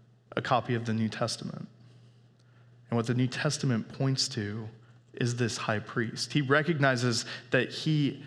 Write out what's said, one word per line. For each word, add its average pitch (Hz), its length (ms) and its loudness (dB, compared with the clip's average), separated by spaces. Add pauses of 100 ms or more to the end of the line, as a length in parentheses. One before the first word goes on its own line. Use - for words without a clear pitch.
(360)
a - 60 0
copy 120 340 2
of 113 100 -2
the 113 80 0
New 110 140 2
Testament. - 640 -6 (1200)
And 117 80 2
what 117 100 2
the 127 60 2
New 127 140 4
Testament 131 680 0
points 135 360 0
to 110 380 -6 (460)
is 120 240 0
this 120 180 0
high 107 240 -2
priest. - 540 -4
He 151 80 2
recognizes 135 800 4 (280)
that 127 200 4
he 147 560 0